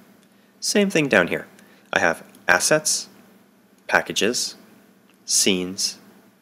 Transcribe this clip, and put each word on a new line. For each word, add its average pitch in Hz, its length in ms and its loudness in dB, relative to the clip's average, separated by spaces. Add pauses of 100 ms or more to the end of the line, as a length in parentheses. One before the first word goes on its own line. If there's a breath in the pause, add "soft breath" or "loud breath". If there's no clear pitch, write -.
(600 soft breath)
Same 101 300 0
thing 147 180 0
down 95 200 4
here. 80 180 -6 (460 loud breath)
I - 80 0
have 85 220 0 (240)
assets, - 600 0 (800)
packages, 95 720 -2 (680)
scenes, 92 720 -2 (440)